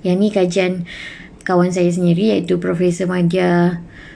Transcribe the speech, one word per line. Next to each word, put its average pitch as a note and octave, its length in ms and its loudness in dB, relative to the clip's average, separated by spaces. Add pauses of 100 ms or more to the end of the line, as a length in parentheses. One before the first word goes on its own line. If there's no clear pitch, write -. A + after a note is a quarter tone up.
Yang F3+ 120 2
ni G#3 160 2
kajian F3+ 380 0 (720)
kawan F3+ 240 2
saya F3 200 2
sendiri F3+ 440 2
iaitu F3+ 240 0
Profesor F3+ 480 -2
Madya, F3 760 0 (340)